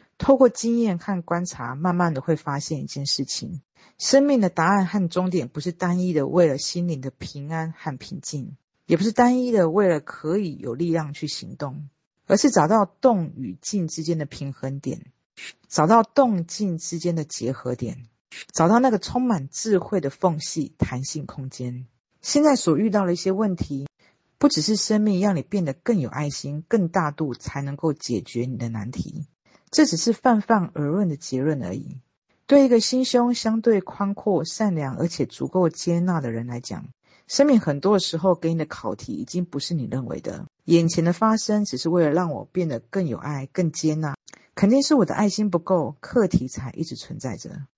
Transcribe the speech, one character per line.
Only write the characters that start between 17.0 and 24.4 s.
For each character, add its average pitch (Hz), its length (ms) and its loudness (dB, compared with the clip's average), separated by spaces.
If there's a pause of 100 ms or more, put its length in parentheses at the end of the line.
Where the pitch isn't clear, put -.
的 160 80 -2
结 127 300 -6
合 123 220 -6
点， 120 320 -8 (460)
找 165 160 4
到 220 120 6
那 262 100 4
个 214 80 2
充 - 240 -4
满 185 280 0
智 214 280 0
慧 180 220 -2
的 143 80 -4
缝 156 320 0
隙、 - 380 -6
弹 131 260 -2
性 139 220 -10
空 135 240 -12
间。 123 360 -10 (360)
现 294 200 2
在 294 140 6
所 156 220 2
遇 214 120 2
到 196 140 2
的 175 80 0
一 180 40 0
些 190 160 -2
问 196 220 0
题， 143 320 -6 (520)
不 294 100 6